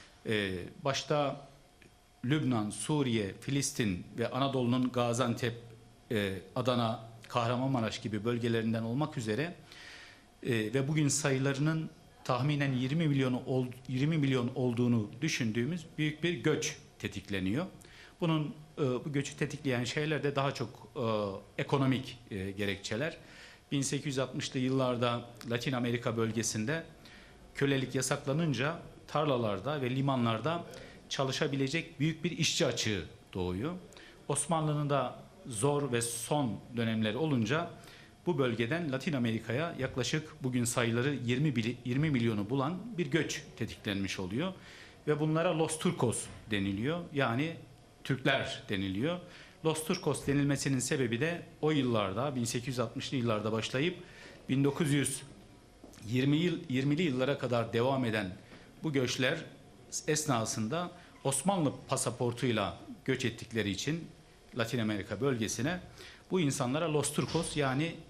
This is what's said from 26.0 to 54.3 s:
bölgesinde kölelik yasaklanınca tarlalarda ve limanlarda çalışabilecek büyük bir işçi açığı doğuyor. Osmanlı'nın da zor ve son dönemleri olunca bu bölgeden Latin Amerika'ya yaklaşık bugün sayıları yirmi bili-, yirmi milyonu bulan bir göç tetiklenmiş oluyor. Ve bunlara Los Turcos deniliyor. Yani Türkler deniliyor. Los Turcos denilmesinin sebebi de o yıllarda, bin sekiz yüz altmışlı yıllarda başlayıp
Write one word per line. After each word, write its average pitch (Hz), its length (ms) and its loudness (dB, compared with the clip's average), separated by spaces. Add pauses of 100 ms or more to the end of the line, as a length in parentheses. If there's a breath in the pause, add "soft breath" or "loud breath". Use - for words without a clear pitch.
bölgesinde 113 640 0 (720 loud breath)
kölelik 135 400 2
yasaklanınca 139 840 0 (280)
tarlalarda 127 760 0
ve 127 140 0
limanlarda 135 680 2 (460 loud breath)
çalışabilecek 139 880 0
büyük 160 240 0
bir 175 80 0
işçi - 340 2
açığı 107 400 0 (280)
doğuyor. 95 400 -2 (540 loud breath)
Osmanlı'nın 151 640 0
da 131 340 0 (220)
zor 139 460 0
ve 117 100 4
son 117 580 0 (180)
dönemleri 110 400 2
olunca 143 540 2 (540 loud breath)
bu 175 120 2
bölgeden 127 540 2
Latin 131 220 -2
Amerika'ya 120 680 0
yaklaşık 131 640 -2
bugün 127 200 0
sayıları 120 500 2
yirmi 127 420 2
bili-, 117 200 0 (100)
yirmi 135 240 2
milyonu 113 400 2
bulan 160 480 -2
bir 165 100 0
göç 143 360 0 (140)
tetiklenmiş 98 640 -4
oluyor. 117 340 -2 (540 loud breath)
Ve 147 120 2
bunlara 156 400 4
Los 156 200 0
Turcos 143 460 2 (260)
deniliyor. 104 480 0 (140)
Yani 135 420 0 (480)
Türkler 131 640 0
deniliyor. 101 500 0 (460 loud breath)
Los 156 200 2
Turcos - 420 0
denilmesinin 139 520 4
sebebi 120 420 2
de 165 200 0 (200)
o 151 100 4
yıllarda, 123 640 2
bin 123 80 0
sekiz 120 240 -2
yüz 127 120 -2
altmışlı 123 380 -2
yıllarda 110 340 2
başlayıp 131 460 0 (520 loud breath)